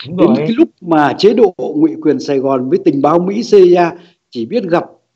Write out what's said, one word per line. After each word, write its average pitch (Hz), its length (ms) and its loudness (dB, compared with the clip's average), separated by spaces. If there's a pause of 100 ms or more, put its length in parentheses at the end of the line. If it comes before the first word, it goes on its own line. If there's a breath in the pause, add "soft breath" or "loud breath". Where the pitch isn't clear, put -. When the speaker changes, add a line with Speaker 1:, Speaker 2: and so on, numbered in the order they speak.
Speaker 1:
Đúng 175 100 -12
Speaker 2:
Đến - 100 2
Speaker 1:
rồi. 226 100 2
Speaker 2:
cái 156 200 -2
lúc 311 120 0 (120)
mà 151 360 0
chế 208 160 4
độ 214 240 2
ngụy 160 440 -2
quyền 139 180 0
Sài 139 200 -4
Gòn 131 300 -2
với 180 160 0
tình 143 160 0
báo 156 180 2
Mỹ 202 240 -4
C - 100 -4
I 180 200 6
A 175 180 0 (380 loud breath)
chỉ 117 160 -10
biết 208 240 -4
gặp, 160 160 -2 (300)